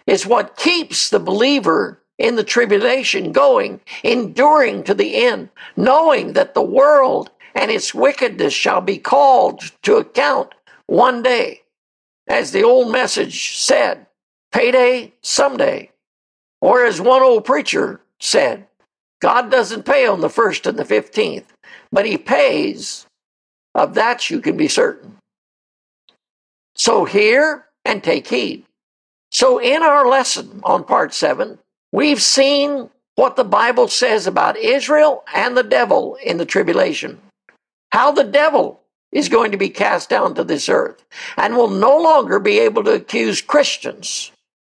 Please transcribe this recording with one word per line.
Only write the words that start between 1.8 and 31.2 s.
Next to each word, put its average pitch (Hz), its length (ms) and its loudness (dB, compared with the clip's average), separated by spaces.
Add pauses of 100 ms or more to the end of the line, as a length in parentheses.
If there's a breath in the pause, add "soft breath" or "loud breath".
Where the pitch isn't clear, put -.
in 226 180 -2
the 214 80 -2
tribulation 226 880 -2
going, 208 500 2 (220 loud breath)
enduring 240 800 0
to - 100 -2
the 202 220 -2
end, 220 340 -2 (260 loud breath)
knowing 262 580 2
that - 200 0
the - 80 0
world 277 680 2 (240 loud breath)
and 214 160 -2
its - 220 -4
wickedness 202 600 0
shall - 280 -2
be - 160 -4
called 262 760 2 (100)
to 202 160 2
account - 560 -2 (320 soft breath)
one 233 380 2
day. 240 400 -2 (640)
As - 240 -4
the 196 120 0
old 240 260 4
message - 680 -4
said, - 480 -2 (460)
"Payday 247 720 0
someday." - 680 -2 (680)
Or 247 220 4
as 185 180 0
one 254 220 4
old 233 220 4
preacher - 560 -2 (180)
said, - 480 -2 (540)
"God 233 280 0
doesn't 220 340 0
pay 262 240 2
on 185 140 0
the 160 80 -2
first 214 360 -2
and - 120 -4
the - 80 -6
fifteenth, - 680 -4 (380 loud breath)
but 202 140 0
he 208 120 -4
pays. - 880 -2 (680)
Of - 180 -2
that - 360 -2
you - 100 -4
can 165 160 -4
be 156 120 0
certain." - 500 -2 (1600)
So 220 300 0
hear 254 600 0 (160)
and 208 200 -6
take - 240 -2
heed. 226 380 -6 (640)
So 247 280 2
in 277 240 0
our 285 240 4
lesson 226 560 -2
on - 220 -2
part - 280 -2
seven, 131 460 -4 (320)